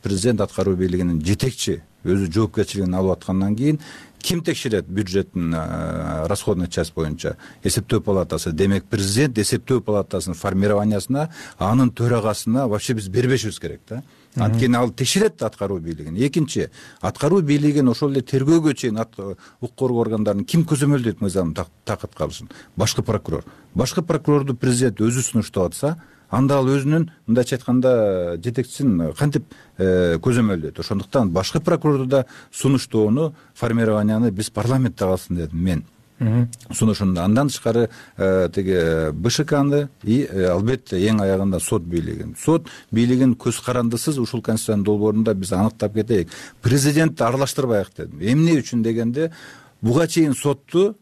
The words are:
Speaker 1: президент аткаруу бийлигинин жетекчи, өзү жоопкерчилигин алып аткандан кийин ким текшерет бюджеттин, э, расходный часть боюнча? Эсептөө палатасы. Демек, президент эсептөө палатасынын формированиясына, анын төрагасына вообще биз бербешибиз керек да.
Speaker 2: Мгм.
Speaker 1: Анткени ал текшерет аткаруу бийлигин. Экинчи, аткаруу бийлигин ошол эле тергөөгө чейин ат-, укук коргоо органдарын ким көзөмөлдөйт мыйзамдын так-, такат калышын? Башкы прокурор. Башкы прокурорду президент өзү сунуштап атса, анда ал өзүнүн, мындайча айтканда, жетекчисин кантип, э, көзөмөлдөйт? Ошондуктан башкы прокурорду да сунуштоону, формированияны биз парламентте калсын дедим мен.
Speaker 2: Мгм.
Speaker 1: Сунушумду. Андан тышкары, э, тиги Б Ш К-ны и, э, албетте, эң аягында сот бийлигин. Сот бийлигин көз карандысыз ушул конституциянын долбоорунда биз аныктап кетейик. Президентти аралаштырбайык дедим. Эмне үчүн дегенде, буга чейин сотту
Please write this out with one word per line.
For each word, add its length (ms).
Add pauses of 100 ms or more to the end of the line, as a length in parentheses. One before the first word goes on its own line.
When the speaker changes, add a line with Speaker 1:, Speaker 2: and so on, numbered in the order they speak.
Speaker 1:
президент 380
аткаруу 360
бийлигинин 480
жетекчи, 560 (240)
өзү 280
жоопкерчилигин 600
алып 240
аткандан 380
кийин 240 (420)
ким 200
текшерет 440
бюджеттин, 680
э, 720
расходный 420
часть 260
боюнча? 440 (260)
Эсептөө 380
палатасы. 500
Демек, 320
президент 540
эсептөө 420
палатасынын 560
формированиясына, 920 (280)
анын 320
төрагасына 760
вообще 240
биз 160
бербешибиз 500
керек 300
да. 140 (340)
Speaker 2:
Мгм. 80
Speaker 1:
Анткени 320
ал 140
текшерет 520
аткаруу 380
бийлигин. 360
Экинчи, 540 (300)
аткаруу 420
бийлигин 460
ошол 240
эле 80
тергөөгө 540
чейин 240
ат-, 200 (420)
укук 140
коргоо 300
органдарын 400
ким 200
көзөмөлдөйт 560
мыйзамдын 340
так-, 160 (160)
такат 280
калышын? 340 (280)
Башкы 260
прокурор. 400 (320)
Башкы 280
прокурорду 520
президент 460
өзү 220
сунуштап 500
атса, 240 (340)
анда 280
ал 100
өзүнүн, 400 (180)
мындайча 300
айтканда, 840
жетекчисин 800
кантип, 240 (360)
э, 440
көзөмөлдөйт? 560
Ошондуктан 520
башкы 280
прокурорду 480
да 200 (260)
сунуштоону, 800 (200)
формированияны 760
биз 200
парламентте 540
калсын 320
дедим 280
мен. 200 (360)
Speaker 2:
Мгм. 300 (240)
Speaker 1:
Сунушумду. 480
Андан 260
тышкары, 400 (300)
э, 360
тиги 560
Б 200
Ш 140
К-ны 440 (160)
и, 260
э, 200
албетте, 460 (120)
эң 140
аягында 380
сот 220
бийлигин. 560
Сот 280 (260)
бийлигин 440
көз 280
карандысыз 540
ушул 240
конституциянын 420
долбоорунда 500
биз 180
аныктап 420
кетейик. 340 (320)
Президентти 600
аралаштырбайык 760
дедим. 240
Эмне 400
үчүн 220
дегенде, 500 (480)
буга 260
чейин 280
сотту 680